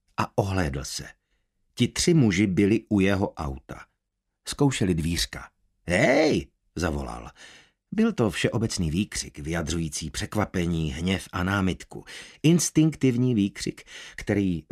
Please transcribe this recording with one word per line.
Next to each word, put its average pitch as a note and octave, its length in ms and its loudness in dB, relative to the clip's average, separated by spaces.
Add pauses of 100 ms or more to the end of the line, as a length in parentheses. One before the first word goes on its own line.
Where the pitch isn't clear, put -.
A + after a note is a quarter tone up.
(180)
a - 200 -4
ohlédl F2 460 0
se. - 240 -10 (680)
Ti B2 120 2
tři - 260 2
muži G#2+ 340 6
byli G2+ 420 2
u G#2 100 4
jeho F#2+ 340 2
auta. - 520 -10 (640)
Zkoušeli C3 460 0
dvířka. E2 560 -2 (380)
„Hej!“ C4+ 600 2 (280)
zavolal. C#2 540 -4 (640)
Byl G#3+ 220 2
to - 160 2
všeobecný G#2 640 -2
výkřik, - 480 -4
vyjadřující D#2+ 680 -4
překvapení, F2 840 -2
hněv F2 400 -2
a F#2 120 -4
námitku. F#2+ 640 -2 (380)
Instinktivní C#3 920 2
výkřik, - 480 -2 (320)
který F#2+ 560 0